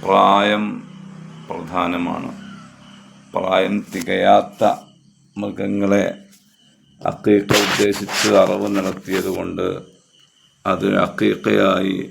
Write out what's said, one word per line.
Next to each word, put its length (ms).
പ്രായം 600
പ്രധാനമാണ്. 800
പ്രായം 420
തികയാത്ത 680
മൃഗങ്ങളെ 640
അഖീഖ 480
ഉദ്ദേശിച്ച് 640
അറവ് 340
നടത്തിയതുകൊണ്ട് 920
അത് 220
അഖീഖയായി 920